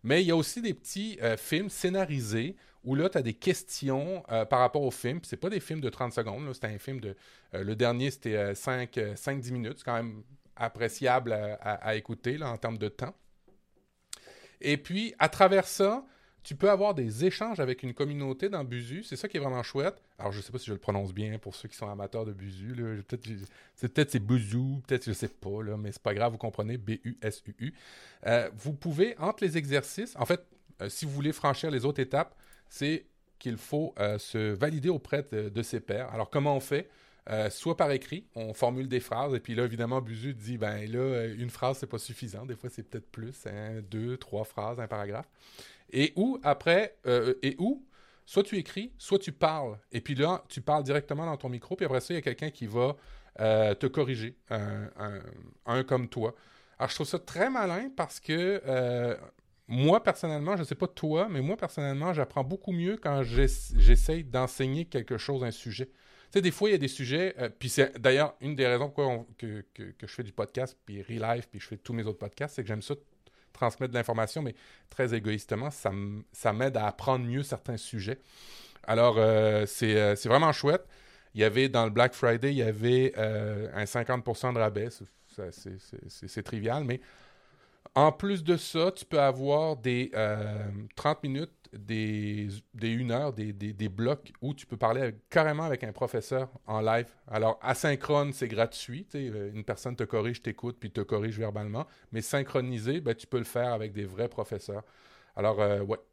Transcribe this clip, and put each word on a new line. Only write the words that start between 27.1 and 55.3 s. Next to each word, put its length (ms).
S 260
U 120
U. 140
Euh, 300
vous 160
pouvez, 460
entre 260
les 140
exercices, 600
en 80
fait, 160
euh, 60
si 160
vous 80
voulez 220
franchir 360
les 140
autres 160
étapes, 340
c'est 380
qu'il 180
faut, 420
euh, 180
se 360
valider 360
auprès 400
de, 200
de 140
ses 180
pairs. 320
Alors, 160
comment 260
on 60
fait ? 260
Euh, 220
soit 260
par 140
écrit, 460
on 180
formule 340
des 120
phrases, 340
et 60
puis 160
là, 100
évidemment, 340
Busuu 360
dit, 240
ben 280
là, 120
euh, 360
une 140
phrase, 300
c'est 80
pas 100
suffisant, 480
des 100
fois, 140
c'est 140
peut-être 280
plus, 360
hein, 420
deux, 280
trois 260
phrases, 360
un 60
paragraphe. 420
Et 240
ou, 280
après, 540
euh, 340
et 160
ou, 260
soit 160
tu 140
écris, 420
soit 180
tu 140
parles, 480
et 100
puis 120
là, 360
tu 120
parles 220
directement 420
dans 100
ton 140
micro, 260
puis 120
après 120
ça, 140
il 40
y 20
a 20
quelqu'un 300
qui 160
va, 280
euh, 340
te 140
corriger, 500
un, 440
un, 240